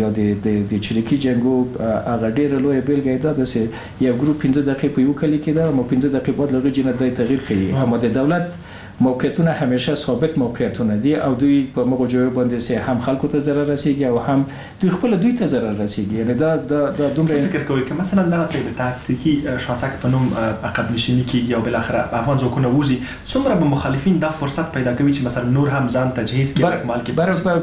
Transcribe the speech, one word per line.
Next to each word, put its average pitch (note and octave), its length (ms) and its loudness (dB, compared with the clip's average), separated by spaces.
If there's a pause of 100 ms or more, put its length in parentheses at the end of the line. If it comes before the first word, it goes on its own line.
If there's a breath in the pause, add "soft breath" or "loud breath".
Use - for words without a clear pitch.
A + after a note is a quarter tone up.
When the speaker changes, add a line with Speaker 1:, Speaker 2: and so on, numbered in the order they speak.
Speaker 1:
یا A2 80 2
د، G#2+ 100 -2 (240)
د، G#2 300 0
د G2+ 80 0
چریکي A2+ 360 0
جنګو، B2+ 480 2 (140)
اه، A2 360 -2
هغه A2 140 0
ډیره C#3 340 0
لویه C#3 180 2
بیلګه C3+ 340 0
یې B2+ 80 -4
دا D#3 100 2
ده C3 120 0
چې B2 140 -2 (420 loud breath)
یو B2+ 200 2
ګروپ D3+ 240 0
پنځه C3+ 120 2
دقیقې C#3 380 0
په C3+ 60 2
یو C#3 120 4
کلي D3+ 320 0
کې - 40 -2
ده، D#3+ 180 2
اما C3+ 240 2
پنځه C3 140 2
دقیقې C3+ 320 0
بعد C#3 140 0
له C3 80 2
هغه C3+ 100 2
جنه C3 220 0
دی B2 200 0
تغییر B2 360 0
کوي. F#2+ 240 0
اما A#2+ 260 2
د A#2 160 0
دولت D#3+ 340 2 (540 loud breath)
موقعیتونه C#3 500 2
همیشه C3 440 0
ثابت C#3+ 420 0
موقعیتونه A#2 580 -2
دي C3+ 200 2
او C3+ 180 0
دوی C#3 420 2
په B2+ 80 2
مغو B2+ 240 2
جوړ B2+ 280 2
باندې A#2+ 240 0
سي A#2 160 -2
هم A#2+ 240 -2
خلکو C3+ 280 -2
ته D3 120 0
ضرر C#3+ 360 0
رسیږي C#3 280 0
او A#2+ 160 2
هم C#3 260 2 (360 loud breath)
دوی F#3 80 4
خپل F#3 320 2
دوی A#3+ 100 4
ته A#3 140 0
ضرر A2+ 280 0 (120)
رسیږي. G#2 280 -4
یعنی A2+ 200 0
دا، D#3 220 2
دا، C#3+ 360 0
دا D3 180 0
دومره D#3 240 2
Speaker 2:
څه C#3 140 2
فکر C#3+ 160 -2
کوئ C3+ 200 0
که D3 100 -6
مثلاً F#3+ 300 2
دغه E3+ 240 2
څه - 80 -4
د A2+ 220 -4
تاکتیکي، B2+ 720 -2
اه، B2+ 100 -2
شاتګ B2+ 460 -4
په B2+ 60 0
نوم، B2+ 280 2
اه، A2 300 -2
عقب A2 260 -2
نشیني B2 380 0
کیږي A#2+ 220 0
او A2+ 80 0
بالاخره A2+ 500 -2
افغان A#2 260 0
ځواکونه B2+ 300 0
وځي، C3+ 280 2 (320 loud breath)
څومره C4 320 0
به D#3+ 60 2
مخالفین C#3+ 540 2
دا D#3 100 0
فرصت D3+ 440 -4
پیدا B2 200 0
کوي C#3+ 200 2
چې C3+ 120 -2
مثلاً A#2+ 240 -2
نور C#3 180 4
هم C3 200 0
ځان B2+ 280 0
تجهیز B2 380 0
کړي، - 80 2
Speaker 1:
بر-، E3+ 120 4
Speaker 2:
اکمال A#2+ 260 -2
کړي؟ B2 120 -6
Speaker 1:
بر-، E3+ 320 0
بر-، F3 200 2